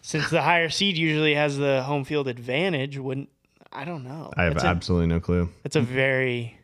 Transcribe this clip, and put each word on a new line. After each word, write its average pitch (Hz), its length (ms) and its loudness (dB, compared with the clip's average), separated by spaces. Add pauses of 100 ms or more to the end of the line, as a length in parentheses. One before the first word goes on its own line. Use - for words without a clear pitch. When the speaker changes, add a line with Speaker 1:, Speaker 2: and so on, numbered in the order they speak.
Speaker 1:
since 151 300 -4
the 156 120 2
higher 165 260 4
seed 190 280 0
usually 156 380 2
has 147 240 2
the 139 260 2
home 139 200 -2
field 143 240 -2
advantage, 135 720 -2
wouldn't, 135 300 -6 (440)
I 135 120 -12
don't 160 200 -10
know. 143 320 -12
Speaker 2:
I 87 80 2
have 78 100 2
Speaker 1:
That's 78 100 0
a, 90 40 4
Speaker 2:
absolutely 87 400 2
no 85 120 2
clue. 87 280 0 (140)
Speaker 1:
that's - 140 -4
a 151 40 4
very 127 840 0